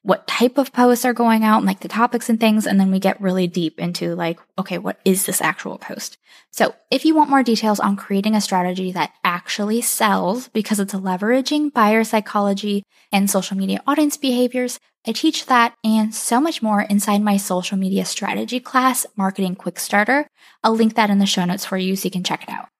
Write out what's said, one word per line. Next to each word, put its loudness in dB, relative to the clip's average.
what -2
type 0
of 0
posts 2
are 0
going 2
out 4
and, 0
like, 0
the -12
topics -2
and 2
things. 2
And 4
then 4
we 2
get 0
really 0
deep -4
into, -4
like, -4
okay, -6
what -6
is 2
this -4
actual -4
post? -14
So 0
if 0
you 4
want 4
more 4
details 0
on 0
creating -2
a 2
strategy -2
that -4
actually -2
sells, 0
because -2
it's -2
leveraging 0
buyer 4
psychology -2
and 2
social -2
media -4
audience 2
behaviors, 0
I -4
teach -2
that 4
and 0
so -2
much -2
more 2
inside 0
my 2
social -2
media 0
strategy -4
class, 0
Marketing -2
Quick -10
Starter. 0
I'll 4
link 2
that 2
in 4
the 4
show 0
notes -2
for -4
you 0
so -8
you -2
can -6
check -4
it -16
out. -12